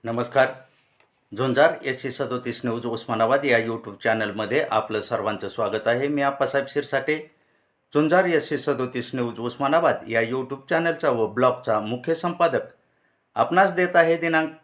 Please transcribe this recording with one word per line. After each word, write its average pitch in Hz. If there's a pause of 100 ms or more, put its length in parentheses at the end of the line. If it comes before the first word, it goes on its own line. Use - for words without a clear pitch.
(160)
नमस्कार. 127 (880)
झुंजार 135 (100)
एससी 131
सदोतीस 123
न्यूज 120
उस्मानाबाद 117
या 120
YouTube 113
चॅनलमध्ये 110
आपलं 107
सर्वांचं 104
स्वागत 107
आहे. 123
मी 147
आप्पासाहेब 139
शिरसाटे. 147 (600)
झुंजार 160
एससी 151
सदोतीस 127
न्यूज 120
उस्मानाबाद 139 (120)
या 113
YouTube 127
चॅनलचा 165
व 113
ब्लॉगचा 120
मुख्य 123
संपादक. 165 (760)
आपणास 175
देत 180
आहे 165
दिनांक 160 (140)